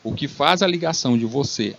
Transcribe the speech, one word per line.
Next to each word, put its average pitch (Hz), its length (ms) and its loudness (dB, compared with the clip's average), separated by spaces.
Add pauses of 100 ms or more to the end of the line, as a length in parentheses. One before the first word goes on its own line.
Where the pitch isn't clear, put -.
o 113 120 -8
que 139 140 -6
faz 170 340 2
a 196 40 4
ligação 165 520 0
de 117 80 0
você 113 520 -2